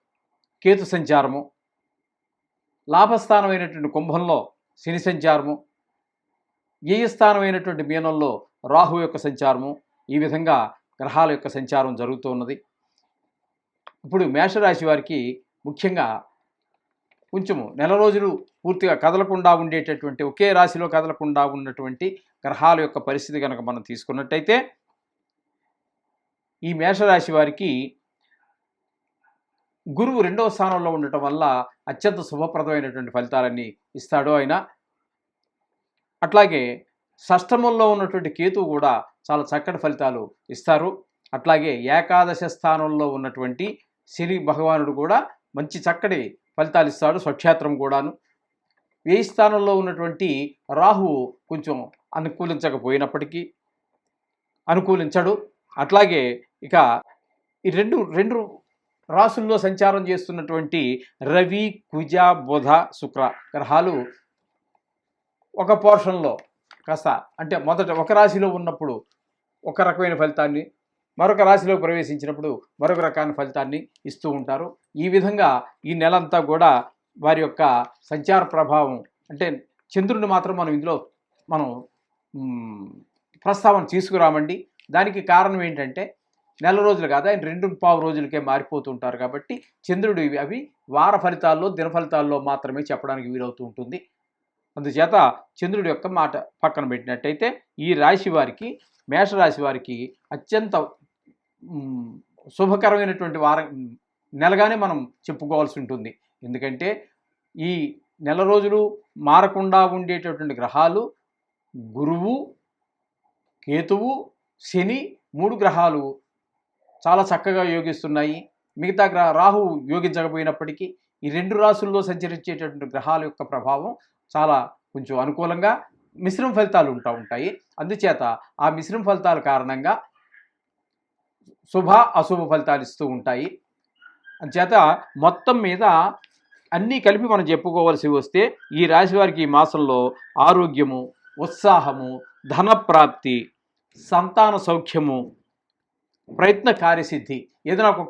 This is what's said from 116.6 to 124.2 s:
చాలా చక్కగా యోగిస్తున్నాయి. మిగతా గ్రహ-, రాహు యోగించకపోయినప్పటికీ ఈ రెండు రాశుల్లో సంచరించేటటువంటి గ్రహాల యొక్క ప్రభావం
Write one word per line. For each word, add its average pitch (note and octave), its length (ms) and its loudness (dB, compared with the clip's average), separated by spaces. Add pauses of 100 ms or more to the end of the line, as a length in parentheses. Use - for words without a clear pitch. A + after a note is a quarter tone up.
చాలా F3+ 240 4
చక్కగా F#3 340 -2 (120)
యోగిస్తున్నాయి. D#3 640 -4 (400)
మిగతా F#3+ 360 0
గ్రహ-, E3+ 260 2
రాహు G3+ 220 4 (320)
యోగించకపోయినప్పటికీ D#3+ 920 -4 (380)
ఈ D3 140 -6
రెండు F#3+ 260 -4
రాశుల్లో G3+ 360 4 (100)
సంచరించేటటువంటి E3 840 -10
గ్రహాల D#3 340 -2
యొక్క D3 140 -12 (100)
ప్రభావం C#3 400 -4 (440)